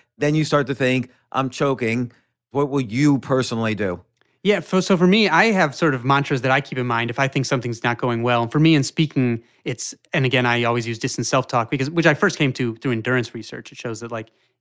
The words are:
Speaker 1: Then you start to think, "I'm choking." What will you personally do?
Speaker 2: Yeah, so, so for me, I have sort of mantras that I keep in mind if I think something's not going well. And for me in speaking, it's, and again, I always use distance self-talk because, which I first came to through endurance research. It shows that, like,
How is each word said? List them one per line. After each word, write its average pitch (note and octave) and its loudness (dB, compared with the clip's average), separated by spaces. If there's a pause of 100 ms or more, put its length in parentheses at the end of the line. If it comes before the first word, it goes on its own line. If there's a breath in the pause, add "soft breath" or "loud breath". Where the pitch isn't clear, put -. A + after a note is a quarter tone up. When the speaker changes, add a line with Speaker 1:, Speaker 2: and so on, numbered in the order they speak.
(180 loud breath)
Speaker 1:
Then D3 0
you D#3 2
start D3 2
to C#3+ -4
think, B2+ 0 (220 soft breath)
"I'm C3 -2
choking." B2 -2 (380 soft breath)
What C#3 -2
will C#3 0
you C3+ 2
personally A#2 0
do? F#2 -2 (420)
Speaker 2:
Yeah, G3 2
so, F#3+ 0
so F#3 2
for F3 4
me, G#3 4
I E3 4
have F#3 2
sort D#3 0
of A#2+ -6
mantras C#3 0
that C3 0
I C#3 2
keep - -10
in B2 -2
mind A#2 -2
if A#2 -8
I C#3 0
think C3+ -2
something's A#2 -4
not A#2+ -2
going A#2 -2
well. A#2+ 2
And A2+ -4
for D3 2
me D#3+ 6
in C#3+ 4
speaking, C3 0 (240 soft breath)
it's, - -8 (180)
and D3 0
again, B2 2
I A#2+ 2
always A#2 0
use A#2 -6
distance - -4
self-talk B2 0
because, C3+ -2
which E3 0
I D#3 4
first F#3 0
came C3+ 0
to A#2 -4
through C3+ -4
endurance A#2+ -2
research. A#2+ -14
It - -20
shows A2+ -10
that, A#2 -12
like, A2 -10 (320)